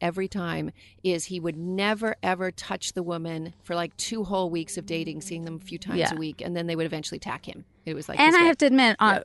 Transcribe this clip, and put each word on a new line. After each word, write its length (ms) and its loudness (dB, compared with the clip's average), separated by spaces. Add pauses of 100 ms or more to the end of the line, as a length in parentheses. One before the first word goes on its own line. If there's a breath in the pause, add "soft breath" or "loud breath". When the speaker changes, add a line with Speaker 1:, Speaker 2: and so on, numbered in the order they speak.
Speaker 1:
every 260 -2
time 440 -6 (300 soft breath)
is 240 -2
he 140 -8
would 160 -4
never, 680 -2
ever 300 -2
touch 400 -8
the 120 -6
woman 500 -8 (100)
for, 120 -8
like, 200 -4
two 300 -6
whole 240 -2
weeks 280 -6
of 80 -8
dating, 360 -6
seeing 240 -10
them 160 -8
a 40 -20
few 120 -12
times 220 -4
Speaker 2:
Yeah. 140 0
Speaker 1:
a 40 -6
week, 240 -8
and 160 -6
then 100 -4
they 80 -2
would 100 -2
eventually 340 -8
tack 260 -10
him. 180 -16 (220)
It 80 -8
was 160 -10
like 100 0
Speaker 2:
And 140 10
Speaker 1:
his 20 8
Speaker 2:
I 60 10
Speaker 1:
way. 60 10
Speaker 2:
have 100 6
to 80 6
admit, 340 6
uh, 260 6